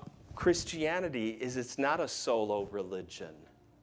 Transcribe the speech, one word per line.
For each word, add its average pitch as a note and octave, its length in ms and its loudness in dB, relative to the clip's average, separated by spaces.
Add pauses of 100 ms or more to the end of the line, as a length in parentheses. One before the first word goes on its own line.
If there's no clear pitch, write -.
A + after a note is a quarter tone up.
(340)
Christianity D#3+ 1000 2
is B2+ 260 -4
it's A#2+ 180 -4
not D3 240 2
a C#3+ 80 0
solo G#2 560 2
religion. F#2 720 -6 (480)